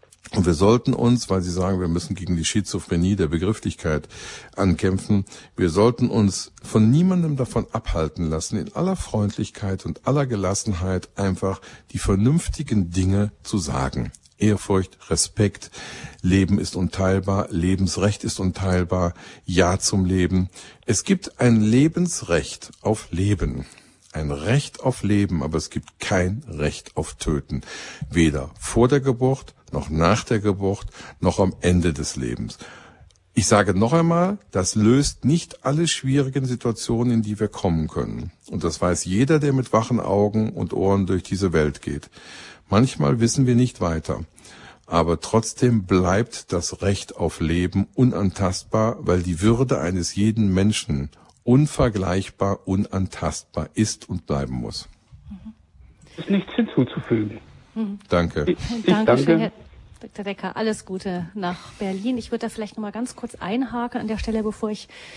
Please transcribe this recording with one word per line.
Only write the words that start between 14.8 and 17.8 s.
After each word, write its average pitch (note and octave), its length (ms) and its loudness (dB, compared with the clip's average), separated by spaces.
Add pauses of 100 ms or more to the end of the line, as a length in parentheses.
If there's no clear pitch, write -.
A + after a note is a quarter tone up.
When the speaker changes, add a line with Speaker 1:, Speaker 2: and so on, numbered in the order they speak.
Speaker 1:
Respekt, - 600 0 (520)
Leben G2 360 4
ist - 180 -6
unteilbar, F#2+ 760 0
Lebensrecht F#2 720 0